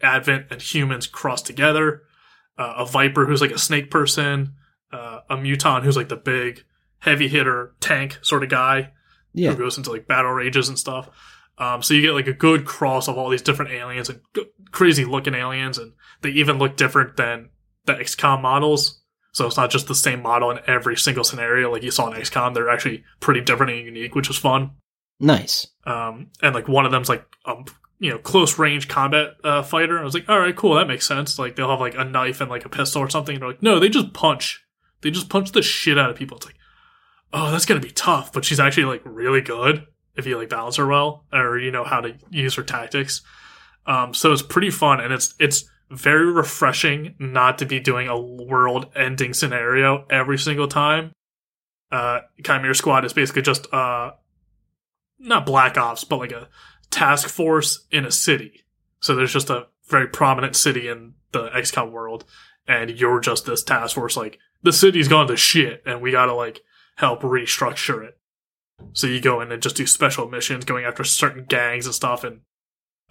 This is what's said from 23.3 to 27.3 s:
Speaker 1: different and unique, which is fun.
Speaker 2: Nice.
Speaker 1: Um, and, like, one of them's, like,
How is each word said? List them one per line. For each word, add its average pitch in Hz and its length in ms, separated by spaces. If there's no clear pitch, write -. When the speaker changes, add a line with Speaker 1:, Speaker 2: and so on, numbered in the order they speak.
Speaker 1:
different 123 300
and 117 140
unique, 117 300
which 139 140
is 135 80
fun. 135 340
Speaker 2:
Nice. - 480
Speaker 1:
Um, 117 440
and, 143 120
like, 117 140
one 135 180
of 127 60
them's, 127 180
like, - 160